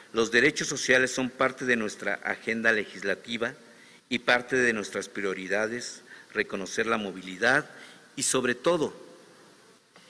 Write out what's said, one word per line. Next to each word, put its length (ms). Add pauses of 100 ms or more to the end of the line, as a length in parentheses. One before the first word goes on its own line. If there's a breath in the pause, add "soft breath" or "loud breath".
(120)
los 180
derechos 380
sociales 420
son 200
parte 340
de 100
nuestra 480
agenda 480
legislativa 840 (540 loud breath)
y 120
parte 340
de 180
nuestras 360
prioridades. 920 (300 loud breath)
Reconocer 540
la 100
movilidad 720 (460 loud breath)
y, 80
sobre 320
todo, 400 (1160)